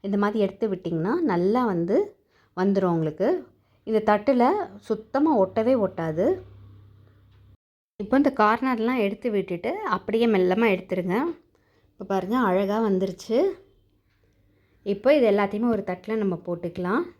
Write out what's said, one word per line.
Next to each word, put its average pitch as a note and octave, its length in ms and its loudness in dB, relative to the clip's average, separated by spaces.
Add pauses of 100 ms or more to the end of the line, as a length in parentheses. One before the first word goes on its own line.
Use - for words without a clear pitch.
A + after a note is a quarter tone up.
இந்த G3+ 160 0
மாதிரி G#3 220 0
எடுத்து G3+ 260 -4
விட்டிங்கன்னா F3 420 -2 (180)
நல்லா F#3+ 300 2 (100)
வந்து F3 260 0 (640)
வந்துரும் F#3+ 360 2
உங்களுக்கு. D#3+ 320 0 (640)
இந்த G#3+ 100 2 (120)
தட்டுல A#3+ 340 2 (420)
சுத்தமா C4+ 460 0 (100)
ஒட்டவே A3 320 0 (100)
ஒட்டாது. E3 400 -2 (1700)
இப்போ G#3+ 180 0
இந்த C#4+ 200 4
கார்னர்லாம் A#3 600 0
எடுத்து G#3 320 -2
விட்டுட்டு, G#3 540 -4
அப்படியே A3 420 0
மெல்லமா F#3+ 400 2
எடுத்துருங்க. F#3 480 -2 (720)
இப்போ - 220 -18
பாருங்க, G3 300 -2
அழகா G3+ 500 0
வந்துருச்சு. F#3+ 500 -2 (1500)
இப்போ G3+ 300 2
இது A#3 160 4
எல்லாத்தையுமே G#3 380 0
ஒரு G#3+ 160 -2
தட்டுல F#3+ 300 -6
நம்ம G3 200 0
போட்டுக்கலாம். F3+ 680 -4 (180)